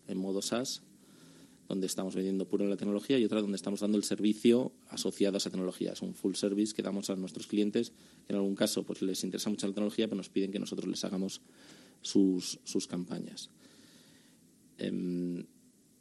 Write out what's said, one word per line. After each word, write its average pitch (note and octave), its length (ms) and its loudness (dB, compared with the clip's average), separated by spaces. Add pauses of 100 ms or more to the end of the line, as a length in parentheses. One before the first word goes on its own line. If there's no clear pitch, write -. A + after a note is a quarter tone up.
en F#2+ 100 -2
modo F#2+ 240 0
SaaS, - 400 -4 (840)
donde F#2+ 180 0
estamos F#2+ 300 -2
vendiendo F#2+ 320 0
puro G2+ 160 2
en G2+ 60 2
la G2+ 60 0
tecnología, G#2 440 0
y A2+ 40 6
otra G#2+ 160 2
donde G2+ 140 0
estamos G2+ 240 -4
dando G#2 180 2
el G#2 60 4
servicio G#2+ 720 4 (160)
asociado G2 480 0
a - 20 2
esa F#2+ 120 -2
tecnología. F#2 420 -2
Es - 100 -8
un F#2 120 -4
full G2 200 0
service G2+ 400 2
que - 80 -2
damos G2 280 -2
a G2 40 0
nuestros F#2 320 -6
clientes, G#2 460 2 (340)
que - 60 -4
en G2+ 60 0
algún G2 180 0
caso, G#2+ 260 2
pues, F#2 200 -8
les F#2+ 200 -2
interesa G2 260 -2
mucho G#2 200 -2
la G2 40 -2
tecnología, G#2 360 0
pero G#2+ 80 -2
nos F#2+ 120 -6
piden G2 220 0
que G2+ 80 -4
nosotros F#2+ 300 -4
les - 160 -4
hagamos F#2+ 360 -4 (640)
sus, F#2+ 640 4
sus - 240 -4
campañas. F2+ 640 -8 (1300)
Em, F2+ 640 -2 (560)